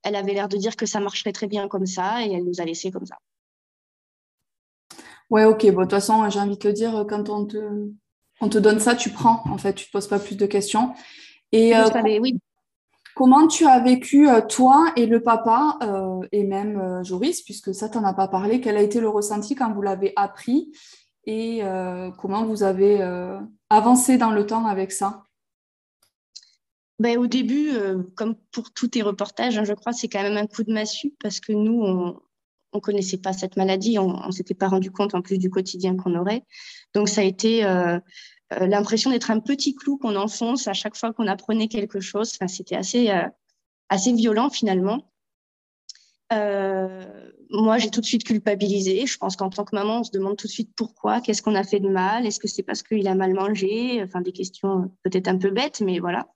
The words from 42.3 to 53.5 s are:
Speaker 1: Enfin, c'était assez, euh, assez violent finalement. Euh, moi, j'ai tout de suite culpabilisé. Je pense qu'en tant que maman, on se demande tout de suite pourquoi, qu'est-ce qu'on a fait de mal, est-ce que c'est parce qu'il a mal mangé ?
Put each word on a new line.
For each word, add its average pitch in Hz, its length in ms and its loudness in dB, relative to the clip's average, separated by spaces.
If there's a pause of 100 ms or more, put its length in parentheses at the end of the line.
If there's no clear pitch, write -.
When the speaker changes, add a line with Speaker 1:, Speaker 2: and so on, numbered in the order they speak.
Speaker 1:
Enfin, 185 140 -6
c'était 185 280 -8
assez, 208 360 0
euh, 175 160 0 (600)
assez 196 220 0
violent 226 380 2
finalement. 202 640 -2 (1200)
Euh, 196 960 -4 (220)
moi, 220 260 2
j'ai 214 140 0
tout 226 100 -2
de 220 60 -6
suite 226 160 0
culpabilisé. 202 840 0
Je - 140 -6
pense 190 160 -6
qu'en 190 160 -4
tant 202 140 -8
que 214 100 -8
maman, 214 240 -2
on 233 40 -4
se 226 80 -10
demande 196 240 -4
tout 214 120 -12
de 214 40 -10
suite - 240 -10
pourquoi, 220 460 -2
qu'est-ce 214 220 -4
qu'on 214 100 0
a 196 100 0
fait 202 160 0
de 196 100 0
mal, 196 360 0
est-ce 202 140 -4
que 214 80 -8
c'est - 160 -6
parce - 180 -8
qu'il 208 260 -2
a 190 60 0
mal 190 220 2
mangé ? 208 680 -2